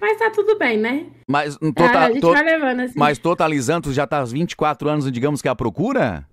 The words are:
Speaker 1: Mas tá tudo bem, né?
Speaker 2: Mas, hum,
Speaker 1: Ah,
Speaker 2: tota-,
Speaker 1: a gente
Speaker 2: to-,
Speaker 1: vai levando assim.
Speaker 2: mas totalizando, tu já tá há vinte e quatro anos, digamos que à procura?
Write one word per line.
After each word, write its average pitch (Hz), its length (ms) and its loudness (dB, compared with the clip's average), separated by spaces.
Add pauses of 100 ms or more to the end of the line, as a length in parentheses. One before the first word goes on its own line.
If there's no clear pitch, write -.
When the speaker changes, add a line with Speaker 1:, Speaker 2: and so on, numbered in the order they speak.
Speaker 1:
Mas 415 180 0
tá 440 120 0
tudo 415 280 2
bem, 254 180 0
né? 247 300 -2 (220)
Speaker 2:
Mas, 147 340 -2
hum, 156 80 0
Speaker 1:
Ah, - 40 -2
Speaker 2:
tota-, 175 260 4
Speaker 1:
a 165 120 4
gente 262 80 -2
Speaker 2:
to-, - 120 6
Speaker 1:
vai 294 120 4
levando 294 360 0
assim. 247 180 -6
Speaker 2:
mas 147 200 2
totalizando, 156 680 -2
tu 139 40 -2
já 139 140 0
tá 151 120 -2
há 139 60 -2
vinte 123 280 -4
e - 40 -16
quatro 147 320 -2
anos, 147 220 0
digamos 131 300 -2
que - 80 -2
à 127 60 0
procura? 127 800 -2